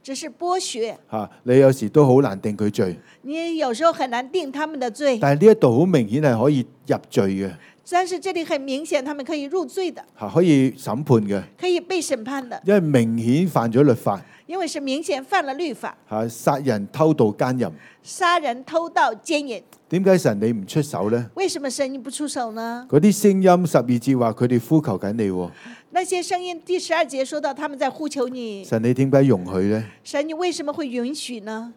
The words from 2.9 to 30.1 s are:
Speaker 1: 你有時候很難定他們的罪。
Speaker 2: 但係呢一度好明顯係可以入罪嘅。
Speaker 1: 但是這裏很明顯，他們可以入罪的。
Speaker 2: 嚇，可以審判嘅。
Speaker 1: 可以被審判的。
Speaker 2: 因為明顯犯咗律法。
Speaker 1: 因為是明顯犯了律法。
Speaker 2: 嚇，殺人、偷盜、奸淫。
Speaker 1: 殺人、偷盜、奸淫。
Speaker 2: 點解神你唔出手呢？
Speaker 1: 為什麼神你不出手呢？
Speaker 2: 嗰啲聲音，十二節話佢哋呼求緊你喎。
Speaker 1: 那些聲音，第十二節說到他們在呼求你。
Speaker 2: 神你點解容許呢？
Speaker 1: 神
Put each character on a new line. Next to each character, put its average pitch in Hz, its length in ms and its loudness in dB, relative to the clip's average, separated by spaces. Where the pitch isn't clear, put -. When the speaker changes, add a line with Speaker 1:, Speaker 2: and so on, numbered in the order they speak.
Speaker 1:
你 330 360 -6
有 269 160 -2
時 254 120 -4
候 330 80 6
很 294 160 -4
難 247 220 -6
定 311 200 -4
他 285 140 -4
們 311 140 -10
的 247 100 -4
罪。 262 320 0
Speaker 2:
但 143 160 4
係 160 80 2
呢 220 60 12
一 214 40 8
度 131 240 4
好 165 60 6
明 151 240 2
顯 131 120 0
係 123 220 2
可 139 60 4
以 131 160 2
入 127 100 0
罪 120 140 2
嘅。 95 160 -4
Speaker 1:
但 359 160 0
是 359 140 -8
這 381 140 -6
裏 330 100 -4
很 302 180 -4
明 277 240 -6
顯， 294 180 -2
他 285 100 -6
們 285 120 -8
可 311 80 -6
以 294 100 -4
入 311 220 -4
罪 359 260 -6
的。 208 120 -18
Speaker 2:
嚇， 104 100 -8
可 147 140 4
以 139 300 6
審 120 300 -6
判 127 220 4
嘅。 101 160 -2
Speaker 1:
可 359 80 -2
以 349 120 0
被 349 200 -4
審 262 240 -6
判 262 240 -8
的。 226 180 -14
Speaker 2:
因 202 80 4
為 208 60 6
明 123 380 2
顯 123 300 2
犯 117 240 0
咗 120 100 4
律 143 120 6
法。 101 280 -2
Speaker 1:
因 339 120 -8
為 370 80 -2
是 311 140 -8
明 277 240 -4
顯 277 200 -4
犯 349 220 -2
了 269 100 -6
律 302 180 -6
法。 - 240 -12
Speaker 2:
嚇， 110 200 -2
殺 143 300 0
人、 110 340 -2
偷 156 200 4
盜、 117 220 2
奸 127 240 -2
淫。 107 100 -2
Speaker 1:
殺 349 380 0
人、 262 240 -6
偷 330 260 -4
盜、 269 320 0
奸 294 240 -2
淫。 226 160 -10
Speaker 2:
點 180 140 0
解 190 140 6
神 117 240 2
你 113 100 2
唔 104 140 -4
出 151 160 -2
手 101 280 -4
呢？ 117 260 0
Speaker 1:
為 381 120 -2
什 339 140 -6
麼 277 80 -6
神 269 240 -4
你 277 40 -10
不 254 140 -12
出 294 160 -8
手 247 260 -6
呢？ 233 360 -10
Speaker 2:
嗰 135 100 4
啲 202 140 6
聲 190 300 2
音， 180 240 6
十 156 100 2
二 127 60 4
節 123 340 0
話 117 160 2
佢 123 140 0
哋 120 120 4
呼 156 220 2
求 104 180 -4
緊 101 140 -4
你 113 160 -2
喎。 90 200 -2
Speaker 1:
那 359 120 -2
些 359 180 -4
聲 359 220 -4
音， 349 220 -10
第 359 120 -2
十 330 160 -4
二 330 120 2
節 262 200 -4
說 302 140 -8
到 285 140 -4
他 294 160 -8
們 285 100 -12
在 277 100 0
呼 302 180 -8
求 262 200 -4
你。 226 380 -10
Speaker 2:
神 113 180 -2
你 123 100 2
點 135 160 0
解 135 140 6
容 107 220 2
許 92 240 -2
呢？ 110 140 0
Speaker 1:
神 285 240 -4